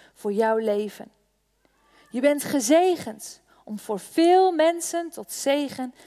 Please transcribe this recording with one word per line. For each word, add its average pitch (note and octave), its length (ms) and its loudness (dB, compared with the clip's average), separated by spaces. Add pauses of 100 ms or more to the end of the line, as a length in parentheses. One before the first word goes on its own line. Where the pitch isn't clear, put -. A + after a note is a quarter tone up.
(140)
voor G#3 180 -6
jouw A3 240 2
leven. G#3 540 -4 (1000)
Je A#3+ 100 -6
bent C#4+ 240 2
gezegend D4 1000 0 (220)
om G#3+ 140 -12
voor G3+ 200 -8
veel F4+ 540 4
mensen E4+ 580 -2
tot - 220 -16
zegen C4+ 600 -4 (120)